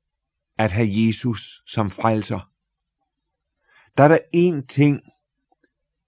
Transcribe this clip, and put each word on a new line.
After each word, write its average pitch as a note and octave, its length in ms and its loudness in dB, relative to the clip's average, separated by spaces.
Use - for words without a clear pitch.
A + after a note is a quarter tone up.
at A2 140 0
have A2 200 0
Jesus A2+ 760 -4
som G#2 240 -4
frelser. A2 580 -4
Der C#3 60 6
er D3 40 8
der D#3+ 120 6
én F3 300 0
ting, C#3+ 360 0